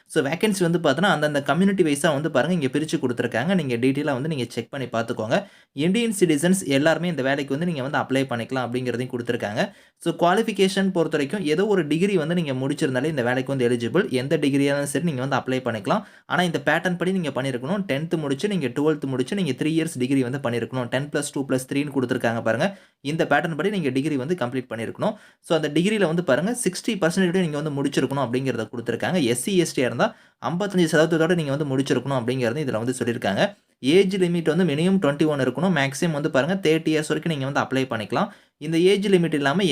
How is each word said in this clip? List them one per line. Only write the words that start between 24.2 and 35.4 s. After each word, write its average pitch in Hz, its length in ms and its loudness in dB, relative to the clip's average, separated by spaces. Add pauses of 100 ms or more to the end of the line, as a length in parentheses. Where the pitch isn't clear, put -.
கம்ப்ளீட் 127 340 -6
பண்ணியிருக்கணும். 113 440 -4 (280)
So, - 140 -2
அந்த 151 140 0
டிகிரில 190 360 2
வந்து 170 180 0
பாருங்க 156 340 2
சிக்ஸ்டி 190 420 -2
பர்சன்டேஜ் 175 460 2
நீங்க 147 140 -4
வந்து 151 160 -4
முடிச்சிருக்கணும் 139 500 0
அப்படிங்கிறத 120 420 -2
கொடுத்திருக்காங்க. 120 520 -2 (120)
எஸ் - 120 -2
சி 202 120 -2
எஸ் 165 200 2
டி 143 80 2
ஆ 120 60 2
இருந்தா 156 180 0 (340)
ஐம்பத்தஞ்சு 175 480 0
சதவீதத்தோட 165 480 4
நீங்க 143 160 -2
வந்து 147 160 -2
முடிச்சிருக்கணும் 135 500 0
அப்படிங்கிறது 123 440 -2
இதுல 110 180 -2
வந்து 123 160 -2
சொல்லியிருக்காங்க. 117 440 0 (400)
ஏஜ் 185 340 4
லிமிட் 170 340 2
வந்து 175 140 2
மினிமம் 170 380 2
ட்வென்டி 143 240 2
ஒன் 147 160 0